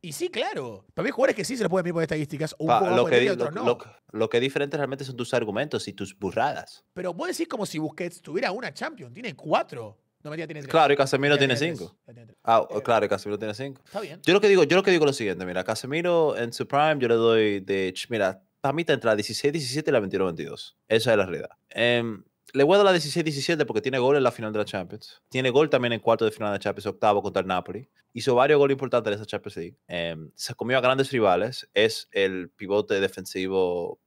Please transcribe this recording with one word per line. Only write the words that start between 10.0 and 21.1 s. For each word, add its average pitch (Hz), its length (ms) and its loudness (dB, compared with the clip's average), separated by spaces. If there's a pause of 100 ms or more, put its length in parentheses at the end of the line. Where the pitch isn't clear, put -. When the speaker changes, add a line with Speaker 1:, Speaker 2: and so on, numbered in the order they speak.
Speaker 1:
No, 147 80 -12
mentira, 160 160 -8
tiene 151 140 -14
tres. 135 100 -12
Speaker 2:
Claro, 147 220 6
y 143 40 6
Casemiro 139 380 4
Speaker 1:
Mentira, 135 220 4
Speaker 2:
tiene - 20 -4
Speaker 1:
tiene 160 180 -2
Speaker 2:
cinco. 87 280 -12
Speaker 1:
tres. - 20 -20
Ya 123 60 -20
tiene 117 140 -20
tres. 117 180 -20
Speaker 2:
Ah, 113 160 6
o-, - 180 -4
Speaker 1:
Eh, - 40 -6
Speaker 2:
claro, 110 240 2
y - 20 -2
Casemiro 101 300 -4
tiene 107 160 -6
cinco. 135 300 -12
Speaker 1:
Está - 160 -10
bien. 175 240 -12
Speaker 2:
Yo 160 80 4
lo 202 80 6
que 208 80 4
digo, 190 140 8
yo 151 140 4
lo 190 80 4
que 190 80 4
digo 160 120 4
es 143 40 6
lo 135 40 2
siguiente, 95 320 -4
mira, 90 200 -4
Casemiro 156 720 0
en 117 160 -4
su - 160 -8
prime 147 320 2
yo 120 80 2
le 117 60 6
doy 113 460 4
de, 95 320 -2
ch-, - 160 -10
mira, 98 340 -2 (180)
para 135 120 -2
mí 160 100 -2
está 160 100 0
entre 117 160 0
la 107 80 4
dieciséis 117 360 -2
diecisiete 151 380 -4
y - 20 2
la 127 60 4
veintiuno 95 280 0
veintidós. 80 500 -8 (100)
Esa 113 260 2